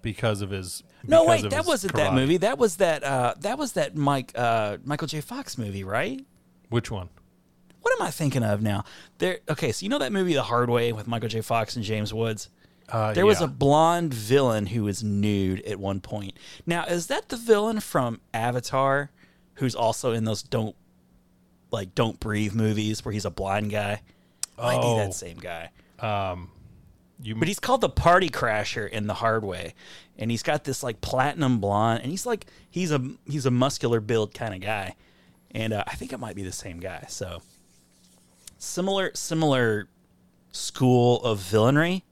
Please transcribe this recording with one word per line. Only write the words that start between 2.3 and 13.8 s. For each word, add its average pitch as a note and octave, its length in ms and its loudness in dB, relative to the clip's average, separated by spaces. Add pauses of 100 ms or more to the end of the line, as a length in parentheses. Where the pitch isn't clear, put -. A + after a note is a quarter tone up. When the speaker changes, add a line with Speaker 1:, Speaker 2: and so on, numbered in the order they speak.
Speaker 2:
That G#3+ 200 2
was A3+ 180 2
that, E3 280 4
uh, B2+ 360 2
that A#3 180 -2
was C#4+ 160 -4
that D3+ 220 0
Mike, C#3 400 2
uh, A2+ 480 2
Michael D3 220 -4
J. D3+ 140 -6
Fox - 360 -10
movie, G2 280 -6
right? F3 400 -4 (440)
Speaker 1:
Which A#2 220 -2
one? F#2 200 -10 (720)
Speaker 2:
What B4 180 4
am - 40 0
I F3+ 60 -2
thinking C#3 320 0
of G#2 180 0
now? G#2 240 0 (340)
There. F3+ 200 -2 (100)
Okay, D3 220 -2
so - 140 -4
you G3 40 -4
know C#4 120 0
that B3+ 120 -2
movie F#3 220 2
The C3+ 80 2
Hard A#2+ 260 2
Way A#2+ 240 2
with G#2+ 140 -6
Michael A#2 220 -4
J. A2 140 -2
Fox A2+ 340 -2
and A2+ 80 -4
James G#2 280 -2
Woods? A2 380 -4 (380)
Speaker 1:
Uh, G#2+ 260 0
Speaker 2:
There F3+ 120 4
was G#3+ 140 6
Speaker 1:
yeah. E3 60 2
Speaker 2:
a - 20 -2
blonde D3+ 680 4